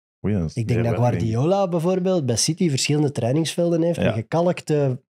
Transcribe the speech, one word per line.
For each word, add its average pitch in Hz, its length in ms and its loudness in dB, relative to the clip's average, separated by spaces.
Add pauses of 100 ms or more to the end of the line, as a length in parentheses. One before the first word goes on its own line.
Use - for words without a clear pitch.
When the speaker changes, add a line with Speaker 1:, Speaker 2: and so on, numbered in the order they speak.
(260)
Speaker 1:
Oei, 101 80 0
dat 85 140 -2
is - 60 -12
Speaker 2:
Ik 113 140 -4
denk 117 140 0
dat 117 100 0
Speaker 1:
weer - 80 -2
waar, 120 100 2
denk 117 120 0
ik. 113 60 -2
Speaker 2:
Guardiola 175 400 0
bijvoorbeeld 180 580 0
bij 117 100 0
City 165 340 0
verschillende 147 420 0
trainingsvelden 160 720 0
heeft 170 140 0
Speaker 1:
Ja. - 80 0
Speaker 2:
met 95 100 2
gekalkte 147 880 0 (140)